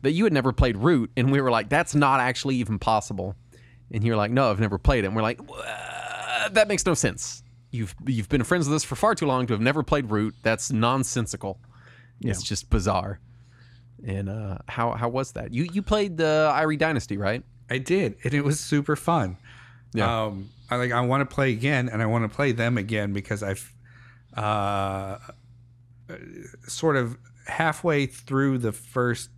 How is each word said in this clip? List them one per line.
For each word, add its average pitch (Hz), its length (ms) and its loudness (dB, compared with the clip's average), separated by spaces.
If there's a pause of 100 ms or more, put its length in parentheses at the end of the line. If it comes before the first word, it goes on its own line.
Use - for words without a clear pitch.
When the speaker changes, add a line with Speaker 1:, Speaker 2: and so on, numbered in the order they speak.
Speaker 1:
that 143 100 2
you 175 120 2
had 202 80 4
never 131 200 2
played 120 260 4
Root, 131 380 4
and 127 140 4
we 139 120 4
were 131 80 2
like, 110 180 2
"That's 151 260 0
not 139 260 4
actually 127 360 0
even 110 220 -2
possible." 98 580 -2 (540)
And 110 120 -2
you're 113 140 2
like, 104 140 0
"No, 127 200 4
I've 101 100 0
never 101 180 0
played 120 260 2
it." 95 40 0
And 101 80 -2
we're 110 60 0
like, 117 240 -2
"Wha-, - 1040 -8
that 208 160 6
makes 202 180 0
no 175 80 4
sense. - 480 -4 (280)
You've, 113 240 -6 (120)
you've 113 240 -2
been 135 140 2
friends 175 220 2
with 143 100 2
us 151 80 0
for 131 120 -8
far 214 180 4
too 165 120 -4
long 127 200 2
to 117 60 0
have 120 80 0
never 139 220 2
played 135 280 0
Root. 107 320 0
That's - 300 0
nonsensical." 117 880 0 (580)
Speaker 2:
Yeah. - 120 -4
Speaker 1:
It's 95 120 -4
just - 280 -6
bizarre. 98 500 0 (800)
And, 98 280 -4
uh, 101 260 -6 (120)
how, 117 240 -2
how 120 180 -2
was 131 220 -4
that? 110 200 -10
You, 143 180 -2
you 190 120 -2
played 208 340 0
the 156 380 4
Irie 156 240 2
Dynasty, 151 400 0
right? 101 260 -2 (240)
Speaker 3:
I 127 80 -2
did, 170 480 0
and 123 80 0
it 143 100 2
was 147 160 0
super 147 380 0
fun. 120 400 0 (560)
Speaker 1:
Yeah. 113 320 2
Speaker 3:
Um, 98 240 -8 (220)
I, 123 60 0
like, 123 160 0
I 120 80 2
wanna 131 260 2
play 135 260 2
again, 127 360 0
and 110 140 -2
I 110 40 2
wanna 113 220 2
play 139 240 0
them 117 260 0
again 104 340 -2
because 101 300 -4
I've, 98 300 -4 (640)
uh, 101 840 -2 (1500)
sort 156 300 0
of 123 220 0 (280)
halfway 151 600 0
through 135 520 0
the 117 140 0
first - 640 -2